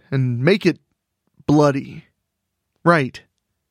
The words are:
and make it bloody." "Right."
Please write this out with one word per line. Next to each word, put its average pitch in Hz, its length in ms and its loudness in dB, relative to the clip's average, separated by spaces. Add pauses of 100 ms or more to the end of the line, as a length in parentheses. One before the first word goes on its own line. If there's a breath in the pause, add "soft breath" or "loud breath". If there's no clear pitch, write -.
(120)
and 127 280 -4
make 180 260 0
it 160 140 -2 (680)
bloody." 143 600 0 (760)
"Right." 160 400 0 (480)